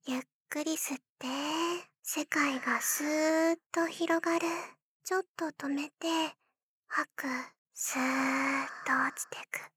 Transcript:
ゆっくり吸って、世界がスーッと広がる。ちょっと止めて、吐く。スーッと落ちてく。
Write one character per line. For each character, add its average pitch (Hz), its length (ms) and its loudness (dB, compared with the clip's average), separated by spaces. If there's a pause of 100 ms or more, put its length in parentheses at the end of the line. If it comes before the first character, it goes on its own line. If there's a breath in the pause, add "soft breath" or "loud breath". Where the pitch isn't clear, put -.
ゆ 254 140 -2
っ 262 40 -4 (280)
く 302 140 -2
り 320 100 0
吸 277 220 -4
っ - 20 -10 (200)
て、 262 80 -8 (760)
世 - 240 -4
界 285 340 2
が 240 220 0
ス - 220 0
ー 320 500 4
ッ 339 40 -4 (140)
と 330 140 2
広 330 340 2
が 339 180 2
る。 339 80 0 (580)
ち 370 100 -2
ょ 370 60 4
っ - 20 -4 (120)
と 330 120 -4
止 285 220 -6
め 285 200 -2
て、 320 480 0 (520)
吐 - 280 0
く。 285 100 -6 (460)
ス - 260 -4
ー 262 40 2
ッ - 20 2 (800)
と 269 80 2
落 262 240 2
ち - 140 -6
て - 80 -10 (120)
く。 - 100 -4 (160)